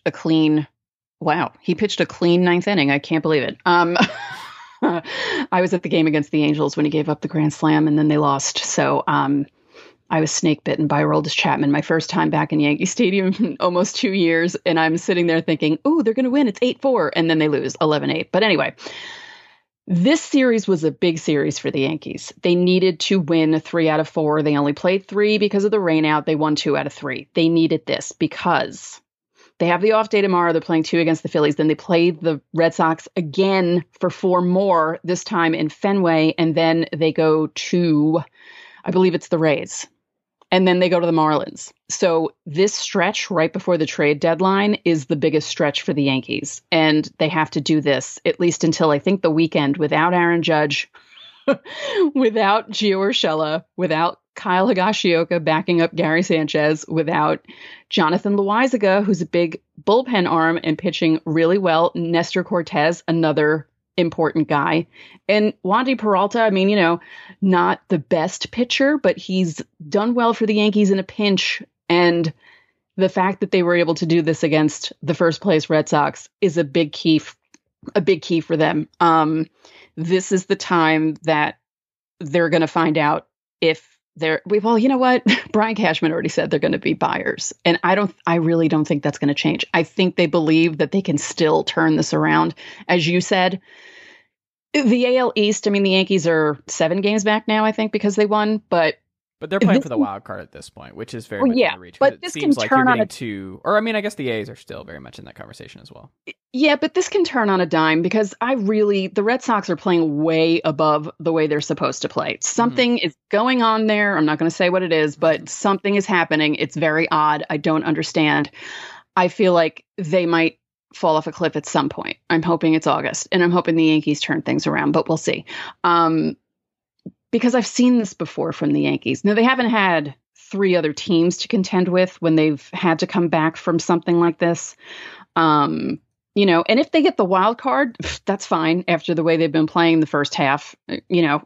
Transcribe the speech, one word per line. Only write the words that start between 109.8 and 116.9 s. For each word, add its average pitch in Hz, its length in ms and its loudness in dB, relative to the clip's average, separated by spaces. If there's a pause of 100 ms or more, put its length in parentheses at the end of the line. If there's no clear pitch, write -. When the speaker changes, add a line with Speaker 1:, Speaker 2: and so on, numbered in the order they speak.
Speaker 1:
way 165 400 2
above 151 480 0 (100)
the 165 120 -2
way 160 140 2
they're 151 160 0
supposed 143 400 -4
to - 80 -6
play. - 240 -4
Speaker 2:
Mm-hmm. - 80 -10
Speaker 1:
Something 240 560 0
is 170 160 -4 (160)
going 240 320 2
on 220 240 2
there. 208 320 0
I'm 156 80 2
not 151 120 0
gonna 165 120 0
say 180 180 0
what 185 140 0
it 170 100 -2
is, 151 240 0
but 160 240 2
Speaker 2:
Mm-hmm. 160 60 -18
Speaker 1:
something 202 480 -2
is 196 120 0
happening. 156 500 0
It's - 200 -6
very 160 340 0